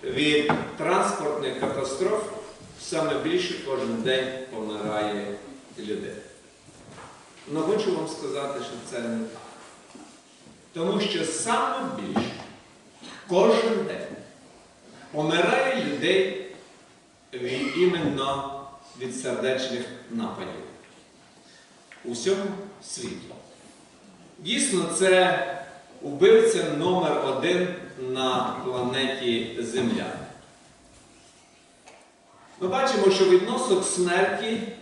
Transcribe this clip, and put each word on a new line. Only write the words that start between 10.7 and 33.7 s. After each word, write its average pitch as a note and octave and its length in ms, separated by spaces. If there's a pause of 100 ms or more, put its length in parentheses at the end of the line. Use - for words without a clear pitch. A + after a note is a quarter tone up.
Тому F#3+ 260
що F#3+ 260
саме B3 640 (120)
більше - 300 (960)
кожен A3+ 580
день - 200 (1040)
помирає D#3+ 760
людей E3 600 (880)
від, C3 440
іменно C#3+ 840 (380)
від B2 160
сердечних B2+ 720 (260)
нападів F#2+ 420 (1500)
у A#2+ 60
всьому F#3+ 320 (400)
світі. G#2+ 320 (1200)
Дійсно, F3 460 (140)
це F#3 440 (580)
убивця F3+ 600 (140)
номер E3+ 480
один F3+ 420 (320)
на - 560 (100)
планеті B2 960
Земля. A#2 540 (2500)
Ми F#3 80
бачимо, G3 440
що F#3+ 140
відносок F#3 600